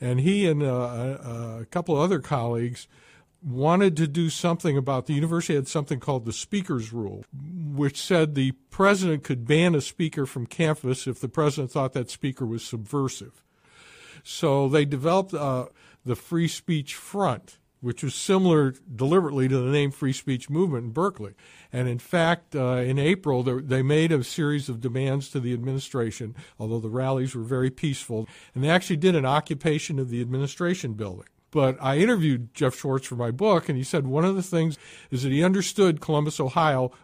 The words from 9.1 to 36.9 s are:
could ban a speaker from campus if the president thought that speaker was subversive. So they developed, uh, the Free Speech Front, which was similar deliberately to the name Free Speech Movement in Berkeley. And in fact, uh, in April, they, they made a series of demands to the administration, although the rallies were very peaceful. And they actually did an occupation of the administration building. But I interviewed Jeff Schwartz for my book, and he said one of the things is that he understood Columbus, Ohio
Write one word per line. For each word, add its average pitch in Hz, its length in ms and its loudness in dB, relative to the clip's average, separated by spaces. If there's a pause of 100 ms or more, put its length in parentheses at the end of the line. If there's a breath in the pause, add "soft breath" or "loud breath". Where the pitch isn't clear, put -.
could 123 240 -4
ban 160 300 4
a 143 40 2
speaker 156 460 -4
from 123 180 -8
campus 151 640 -2
if 131 140 -6
the 131 80 -4
president 147 420 0
thought 135 220 -2
that 123 180 -4
speaker 135 340 -6
was 113 200 -6
subversive. 123 800 -6 (800 loud breath)
So 139 440 2
they 147 160 4
developed, 165 500 0
uh, 135 320 -2 (380 soft breath)
the 123 120 -2
Free 165 320 0
Speech - 480 -4
Front, - 600 -4 (220)
which 120 220 -6
was 135 120 -4
similar 165 600 4 (220)
deliberately 139 500 2
to 131 120 2
the 127 120 0
name 143 200 2
Free 135 240 -2
Speech - 340 -4
Movement 143 380 0
in 113 60 -6
Berkeley. 117 420 -2 (360 loud breath)
And 127 160 -2
in 120 120 -2
fact, 165 580 0
uh, 127 200 0
in 127 220 0
April, 147 440 2
they, 127 180 0
they 131 220 0
made 151 280 4
a 143 140 2
series 147 460 -2
of 117 100 -6
demands 131 480 -2
to 139 120 -4
the 123 120 -2
administration, 123 840 -4 (240 loud breath)
although 113 220 -4
the 110 80 -6
rallies 131 460 -2
were 120 80 -6
very 127 260 0
peaceful. 127 580 -4 (280 loud breath)
And 127 100 -2
they 147 60 2
actually 180 260 2
did 180 180 4
an 139 120 2
occupation 151 720 0
of 131 100 -2
the 120 140 -2
administration 139 720 -4
building. 101 320 -10 (240)
But 135 300 2
I 135 180 2
interviewed 160 560 2
Jeff 131 200 0
Schwartz 135 320 -4
for 127 100 -8
my 120 140 -2
book, 180 380 2
and 143 80 -2
he 127 80 -2
said 143 220 -2
one 143 180 2
of 196 100 2
the 190 80 -2
things 165 360 0 (320 loud breath)
is 127 120 -2
that 139 80 0
he 143 140 4
understood 185 560 2
Columbus, 151 400 0
Ohio 135 500 2 (140 loud breath)